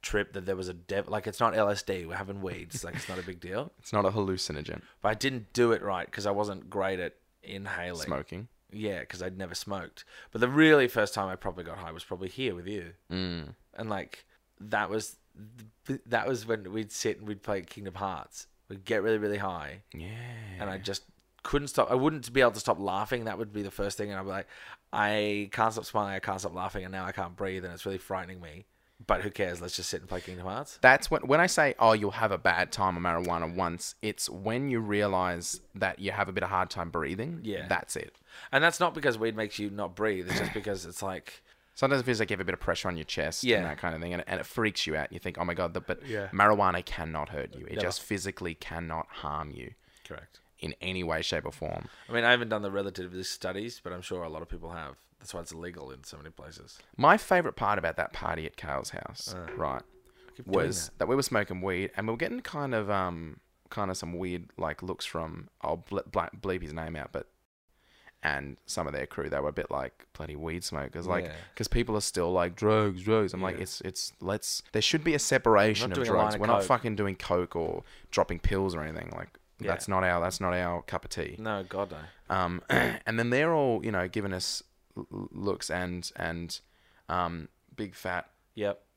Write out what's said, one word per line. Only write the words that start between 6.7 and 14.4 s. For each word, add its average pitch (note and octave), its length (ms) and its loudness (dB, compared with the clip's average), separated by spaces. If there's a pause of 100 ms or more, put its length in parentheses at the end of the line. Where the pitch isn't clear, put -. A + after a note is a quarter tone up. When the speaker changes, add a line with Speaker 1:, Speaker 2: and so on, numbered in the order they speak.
Speaker 1:
great F#2+ 300 0
at - 160 -6 (260)
inhaling. F2+ 640 -6
Speaker 2:
Smoking. D#2+ 420 -6 (220)
Speaker 1:
Yeah, G2+ 340 -4
'cause F2+ 180 -10
I'd F#2 160 -6
never F2+ 160 -8
smoked. F#2+ 500 -8 (260)
But A2 120 -2
the B2 60 6
really D3 400 8
first G#2+ 260 2
time G2 140 0
I F#2 80 -6
probably F2+ 280 -6
got D#2+ 140 -10
high E2 140 -10
was E2+ 120 -12
probably F#2 240 -6
here A#2+ 260 -4
with F2 120 -10
you. F2+ 260 -8 (180)
Speaker 2:
Mm. F2 440 -4 (200)
Speaker 1:
And, A2 140 -8
like, - 380 -8 (340)